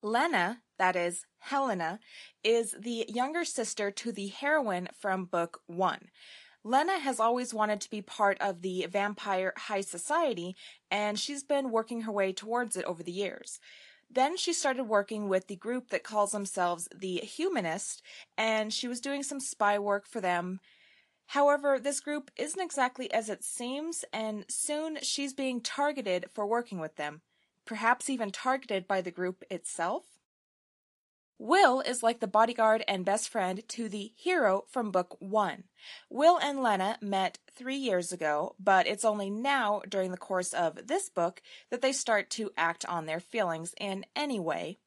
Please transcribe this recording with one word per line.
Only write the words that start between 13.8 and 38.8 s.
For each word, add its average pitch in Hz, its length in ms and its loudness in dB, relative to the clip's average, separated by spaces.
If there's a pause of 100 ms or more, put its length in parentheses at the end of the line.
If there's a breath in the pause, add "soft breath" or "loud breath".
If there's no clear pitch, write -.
Then 262 280 2
she 349 160 0
started 269 300 0
working 208 460 0
with 185 180 2
the 202 80 -8
group 247 340 -6
that - 140 -2
calls 208 280 2
themselves 180 600 -2
the 180 240 -4
Humanist, 214 840 -4 (360 loud breath)
and 220 360 0
she - 140 -4
was 247 140 -6
doing 277 220 -4
some 277 160 -6
spy 208 400 2
work 202 280 0
for - 120 -8
them. 180 400 0 (680 soft breath)
However, 285 520 4
this 277 200 -2
group 294 360 -4
isn't 311 260 -4
exactly 262 520 -2
as 220 160 0
it - 140 -6
seems, 285 680 -6
and 220 380 -4
soon 302 520 -4
she's 277 320 -4
being 262 280 -2
targeted 240 720 0
for 214 140 -4
working 226 340 -2
with 156 160 -6
them, 147 260 -8 (440)
perhaps 226 440 2
even 233 200 -2
targeted 233 580 -2
by 190 140 2
the 180 100 -4
group 180 380 -4
itself. 175 600 -4 (1300)
Will 269 380 6
is 247 220 -4
like 233 160 2
the 220 80 -2
bodyguard 220 600 4
and 185 160 0
best 196 240 0
friend 190 420 -2
to 226 200 -6
the 208 260 -8
hero 240 540 2
from 226 220 -4
book 180 260 0
one. 196 460 0 (440 loud breath)
Will 320 300 8
and 277 240 0
Lena 208 400 2
met 196 380 0 (160)
three 262 220 -4
years 190 340 0
ago, 156 480 0
but 190 260 6